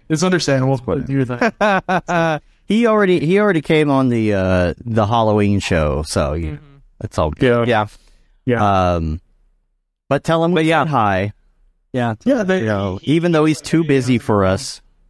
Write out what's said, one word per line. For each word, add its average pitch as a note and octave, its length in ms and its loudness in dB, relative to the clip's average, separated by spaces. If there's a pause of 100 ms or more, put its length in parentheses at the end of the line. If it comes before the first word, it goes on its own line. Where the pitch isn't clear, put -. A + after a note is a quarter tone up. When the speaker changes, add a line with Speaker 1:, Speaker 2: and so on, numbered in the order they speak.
Speaker 1:
it's D#3 140 -2
understandable, C3+ 600 0
but C#3+ 220 -4
do C3+ 60 -6
your C3+ 120 0
thing." B2 340 -2
Speaker 2:
<laughs> F3 920 -2 (160)
Speaker 3:
He A3+ 220 2
already, G3+ 380 2
he F#3 160 2
already F#3+ 200 2
came D#3 300 2
on C3+ 160 2
the, A2 260 0
uh, F#2 400 0 (120)
the A2 200 0
Halloween G#2 540 2
show, D#2 440 -2
so, D2+ 300 -2
you D#2+ 180 -6
know, D3 60 -12
Speaker 1:
Mm-hmm. - 180 -20 (260)
Speaker 3:
it's - 160 -10
all D#2+ 140 0
good. A#2+ 360 0
Speaker 1:
Yeah. G#2+ 200 0 (580)
Speaker 2:
Yeah. B2 140 0
Speaker 1:
Yeah. F#2+ 360 2
Speaker 3:
Um, D#2+ 240 -4 (880)
but C#3 160 -2
tell E3 220 0
him F3 80 0
we E3 60 2
Speaker 2:
But D#3+ 60 0
yeah. D#3+ 200 2
Speaker 3:
said D#3+ 40 -6
hi. G2+ 440 0 (580)
Speaker 2:
Yeah. A#2+ 320 -4
Speaker 1:
Yeah, B3 200 0
they F#3 180 0
Speaker 3:
You A2+ 60 -2
know, G2 360 -2
even E3 300 0
though D#3 100 2
he's D#3 160 2
too E3 240 0
busy C3 340 2
for G#2 280 0
us. - 360 -4 (280)